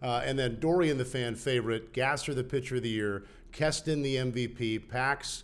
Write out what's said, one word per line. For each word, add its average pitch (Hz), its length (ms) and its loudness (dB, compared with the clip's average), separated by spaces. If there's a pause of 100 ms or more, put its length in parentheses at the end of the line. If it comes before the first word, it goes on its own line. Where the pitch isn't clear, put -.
Uh, 120 220 0
and 135 120 0
then 120 220 0
Dorian, 160 400 4
the 127 60 0
fan 123 320 -2
favorite, 113 560 0
Gasser, 135 420 0
the 127 80 -2
pitcher 131 340 -2
of 113 60 0
the 117 60 -2
year, 104 360 0 (280)
Keston, 151 500 0
the 135 160 0
M 127 140 0
V 120 160 0
P, 110 320 -2
Pax 131 640 -2